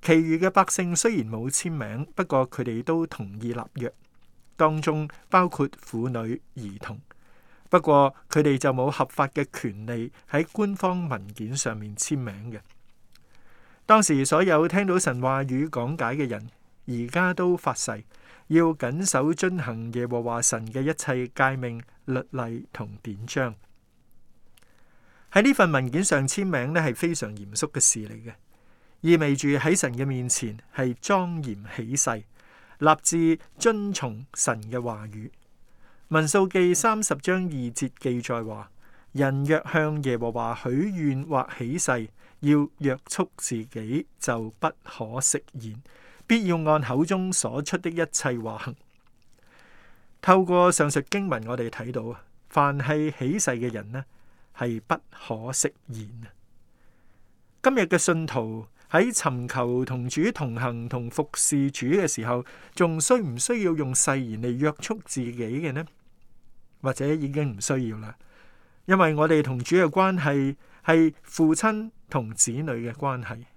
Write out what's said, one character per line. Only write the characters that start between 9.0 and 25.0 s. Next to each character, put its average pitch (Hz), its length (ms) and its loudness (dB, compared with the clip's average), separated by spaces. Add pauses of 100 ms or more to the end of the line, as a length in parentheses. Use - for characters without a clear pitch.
法 139 200 0
嘅 139 240 -4
權 107 340 -8
利 117 240 -6 (180)
喺 151 220 0
官 202 240 0
方 180 340 -2
文 104 240 -6
件 113 240 -8
上 120 200 -4
面 104 180 -10
簽 143 240 -4
名 110 320 -8
嘅。 107 80 -12 (1300)
當 220 160 8
時 139 220 4
所 156 180 4
有 165 240 6
聽 180 180 2
到 190 140 2
神 127 220 0
話 135 240 0
語 139 260 -2
講 127 260 -4
解 123 200 -2
嘅 147 120 -2
人， 110 220 -8 (380)
而 120 200 -4
家 180 240 0
都 180 240 2
發 143 180 -4
誓 107 280 -6 (440)
要 165 280 4
謹 147 300 -4
守 151 280 2
遵 180 280 0
行 113 340 -6
耶 123 120 -2
和 120 160 -2
華 117 200 -2
神 113 300 0
嘅 131 100 -4
一 151 120 0
切 127 400 -4
誡 135 220 2
命、 120 240 -6 (240)
律 127 160 -2 (100)
例 117 420 -8
同 107 180 -10 (120)
典 107 240 -10
章。 123 280 -4 (1800)